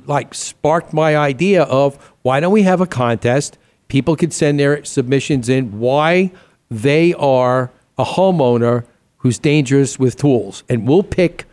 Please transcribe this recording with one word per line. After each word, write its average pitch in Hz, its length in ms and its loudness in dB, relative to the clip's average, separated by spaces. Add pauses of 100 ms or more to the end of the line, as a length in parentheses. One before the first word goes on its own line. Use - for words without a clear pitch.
like, 143 280 -4
sparked - 580 -4
my 156 240 2
idea 151 460 2
of, 139 320 0 (280)
why 131 180 0
don't 180 120 0
we 214 100 4
have 185 180 2
a 185 60 0
contest? 120 720 -2 (300)
People 139 300 -2
could 160 160 -2
send 147 260 0
their 143 260 0
submissions 131 640 -2
in 127 300 -2
why 160 540 0 (360)
they 147 460 0
are 127 560 0 (260)
a 131 80 0
homeowner 123 800 0 (340)
who's 123 200 -2
dangerous 139 640 0
with 127 160 0
tools. 113 520 -2
And 117 200 -2
we'll 185 160 2
pick 175 480 -4